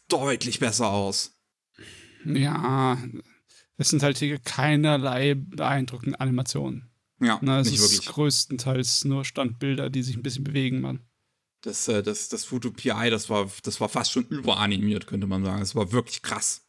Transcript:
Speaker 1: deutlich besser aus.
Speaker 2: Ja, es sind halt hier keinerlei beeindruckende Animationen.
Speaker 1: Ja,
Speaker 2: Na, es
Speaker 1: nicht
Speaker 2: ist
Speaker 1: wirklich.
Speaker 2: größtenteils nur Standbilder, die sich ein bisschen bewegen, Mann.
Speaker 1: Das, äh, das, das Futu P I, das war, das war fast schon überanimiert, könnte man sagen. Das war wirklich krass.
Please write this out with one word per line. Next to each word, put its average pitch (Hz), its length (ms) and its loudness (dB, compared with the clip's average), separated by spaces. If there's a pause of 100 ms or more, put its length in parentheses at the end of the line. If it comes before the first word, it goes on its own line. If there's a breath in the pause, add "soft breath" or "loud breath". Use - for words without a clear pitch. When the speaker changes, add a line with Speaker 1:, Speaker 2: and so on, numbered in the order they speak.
Speaker 1:
deutlich 131 520 0
besser 113 300 2
aus. 98 460 -2 (880 loud breath)
Speaker 2:
Ja, 135 760 2 (800 soft breath)
es 143 120 0
sind 143 160 4
halt 143 140 2
hier 147 200 -2
keinerlei 143 960 2
beeindruckende 135 840 -2
Animationen. 127 720 -2 (300)
Speaker 1:
Ja, 117 220 4
Speaker 2:
Na, 135 160 4
es 127 140 4
Speaker 1:
nicht 98 80 2
Speaker 2:
ist 101 120 6
Speaker 1:
wirklich. 95 140 0
Speaker 2:
größtenteils 131 1000 0
nur 139 200 0
Standbilder, 135 680 -2
die 131 140 -2
sich 127 120 -4
ein 113 60 -6
bisschen 135 220 -4
bewegen, 135 360 0
Mann. 131 200 -4 (640)
Speaker 1:
Das, - 240 -6
äh, 104 160 2
das, 104 260 -4
das 110 160 -6
Futu 123 280 -4
P - 180 -2
I, 113 200 0
das 110 200 0
war, 101 180 2 (140)
das - 180 -6
war 107 80 0
fast - 240 -2
schon 127 140 0
überanimiert, 104 800 0
könnte 101 220 -2
man 95 160 0
sagen. 95 160 0
Das 95 160 -4
war 101 160 0
wirklich 117 300 -2
krass. - 460 -4